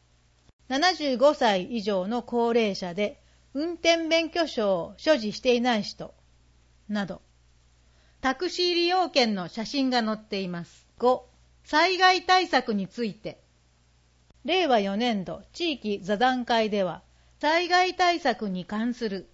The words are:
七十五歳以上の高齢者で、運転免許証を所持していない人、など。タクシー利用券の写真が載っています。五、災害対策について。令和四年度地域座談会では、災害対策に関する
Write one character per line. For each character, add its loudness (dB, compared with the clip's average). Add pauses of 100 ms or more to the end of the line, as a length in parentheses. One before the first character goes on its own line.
(680)
七 2
十 -2
五 6
歳 2
以 -6
上 -2
の -4
高 0
齢 -2
者 -8
で、 -4 (320)
運 -4
転 2
免 0
許 -2
証 0
を -6
所 2
持 -4
し -10
て 4
い 0
な 0
い -2
人、 -12 (720)
な -4
ど。 -10 (1000)
タ -2
ク -4
シ 0
ー 0
利 2
用 2
券 2
の -6
写 -8
真 -2
が 0
載 -2
っ -12
て -8
い -6
ま -8
す。 -20 (120)
五、 0 (360)
災 2
害 6
対 4
策 0
に -4
つ -8
い -6
て。 -14 (1040)
令 2
和 4
四 -2
年 -2
度 -10 (100)
地 -4
域 -4
座 -2
談 2
会 0
で 0
は、 -6 (380)
災 2
害 2
対 2
策 -2
に -6
関 -4
す -6
る -6